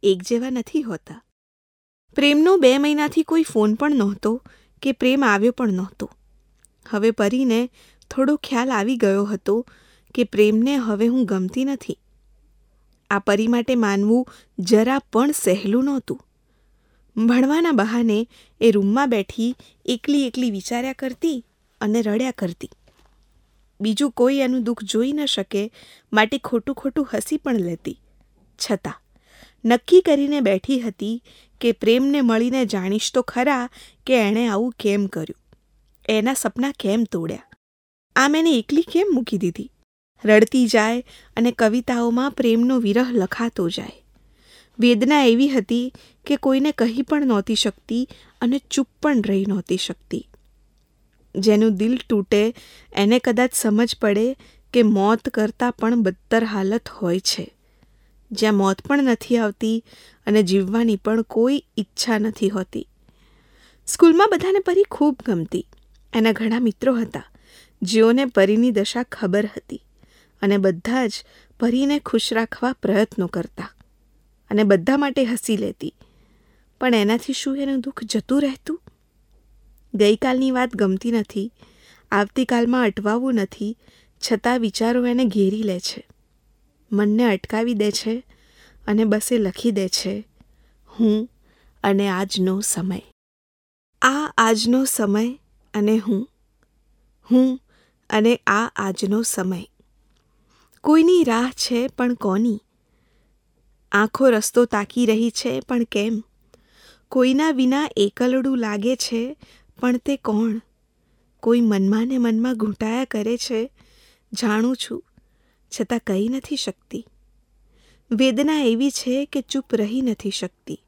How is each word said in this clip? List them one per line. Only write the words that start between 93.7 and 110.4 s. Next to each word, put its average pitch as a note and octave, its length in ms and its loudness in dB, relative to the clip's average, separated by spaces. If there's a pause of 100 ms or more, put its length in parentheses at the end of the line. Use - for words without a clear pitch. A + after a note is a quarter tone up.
આ C#4 360 0
આજનો A3+ 460 2
સમય A3+ 540 -2 (360)
અને G#3+ 220 2
હું, G#3+ 320 -2 (1000)
હું B3+ 300 4 (500)
અને A3 260 2
આ G#3 400 0
આજનો G3 460 -2
સમય. F#3 480 -6 (1120)
કોઈની D#4+ 440 4
રાહ A#3+ 260 0
છે B3 380 -4
પણ B3 260 -2
કોની? G#3 460 -2 (1300)
આંખો G#3+ 360 2
રસ્તો A#3 360 2
તાકી A3+ 420 -2
રહી A3 240 0
છે - 300 -6
પણ A#3+ 240 -2
કેમ? A3 380 -4 (840)
કોઈના C4 420 2
વિના C4 460 0
એકલડું B3 640 0
લાગે A3 380 -2
છે A#3+ 400 -6 (440)
પણ B3 160 0
તે C#4 200 -2
કોણ? A3 440 -2 (800)